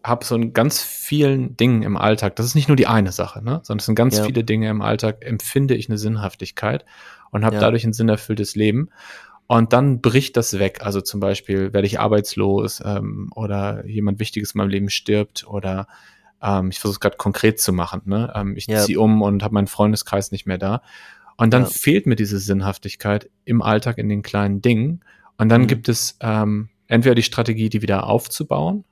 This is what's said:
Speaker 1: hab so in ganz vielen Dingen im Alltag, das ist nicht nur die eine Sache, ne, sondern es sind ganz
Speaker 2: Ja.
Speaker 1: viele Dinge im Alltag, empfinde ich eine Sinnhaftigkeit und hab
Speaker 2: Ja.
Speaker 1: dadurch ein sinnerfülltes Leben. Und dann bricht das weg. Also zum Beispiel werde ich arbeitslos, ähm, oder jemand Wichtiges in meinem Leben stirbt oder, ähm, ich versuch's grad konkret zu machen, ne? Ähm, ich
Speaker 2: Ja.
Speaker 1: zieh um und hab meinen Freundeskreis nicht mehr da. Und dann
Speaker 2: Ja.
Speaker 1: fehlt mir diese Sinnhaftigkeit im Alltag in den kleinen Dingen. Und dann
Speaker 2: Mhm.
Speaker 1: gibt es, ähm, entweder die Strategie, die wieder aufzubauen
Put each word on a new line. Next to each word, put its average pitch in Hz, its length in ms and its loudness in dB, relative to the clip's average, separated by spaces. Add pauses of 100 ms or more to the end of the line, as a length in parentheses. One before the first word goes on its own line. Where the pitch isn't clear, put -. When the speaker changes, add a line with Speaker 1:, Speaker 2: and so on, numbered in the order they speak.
Speaker 1:
hab 120 220 -2
so 120 120 -2
in 117 180 -2
ganz 131 260 2
vielen 139 760 0
Dingen 120 240 4
im 101 160 -2
Alltag, 107 380 2
das 113 100 -2
ist - 80 -4
nicht 147 140 2
nur 147 80 6
die 131 100 6
eine 104 260 2
Sache, 104 320 -8
ne, 135 180 -4
sondern 107 180 -6
es - 40 -10
sind 110 100 0
ganz 120 220 2
Speaker 2:
Ja. 107 80 2
Speaker 1:
viele 117 180 0
Dinge 110 280 0
im 107 100 -2
Alltag, 107 420 -2
empfinde 131 520 -2
ich 110 160 -4
eine 107 80 -2
Sinnhaftigkeit 107 880 -4 (440)
und 110 140 0
hab 110 80 4
Speaker 2:
Ja. 104 80 -2
Speaker 1:
dadurch 113 240 4
ein 113 80 0
sinnerfülltes 107 640 0
Leben. 107 320 2 (600)
Und 117 260 4
dann 127 260 4
bricht 123 380 2
das 110 200 -2
weg. 95 240 0
Also 101 200 -4
zum - 180 -6
Beispiel 98 540 -2
werde 101 120 2
ich 104 140 -2
arbeitslos, 104 880 0
ähm, 101 480 -6
oder 101 500 -6
jemand 104 340 -4
Wichtiges 107 360 -8
in 107 40 -4
meinem 101 120 -2
Leben 98 180 -2
stirbt - 580 -2
oder, 98 420 -6 (520)
ähm, 95 300 0
ich - 100 -10
versuch's 98 200 -4
grad - 180 -2
konkret 110 420 0
zu - 140 0
machen, 87 320 -4
ne? 110 280 -2
Ähm, 101 220 -6
ich 98 100 -10
Speaker 2:
Ja. 107 120 0
Speaker 1:
zieh 104 180 2
um 110 240 6
und 101 220 2
hab 107 100 0
meinen 101 140 4
Freundeskreis 104 680 0
nicht - 140 -8
mehr 92 100 -4
da. 98 240 -4 (560)
Und 113 160 4
dann 127 120 6
Speaker 2:
Ja. - 40 -2
Speaker 1:
fehlt - 380 0
mir 117 100 2
diese 104 220 -2
Sinnhaftigkeit 98 880 -2 (160)
im 117 160 2
Alltag 110 380 0
in 110 100 -4
den 104 140 -2
kleinen 101 400 -2
Dingen. 123 420 0 (320)
Und 110 140 2
dann 117 120 6
Speaker 2:
Mhm. 123 40 4
Speaker 1:
gibt 113 240 0
es, - 300 -4
ähm, 107 500 -2 (160)
entweder 120 280 4
die 117 80 4
Strategie, 110 460 -2
die 107 140 -2
wieder 95 240 0
aufzubauen 151 840 -2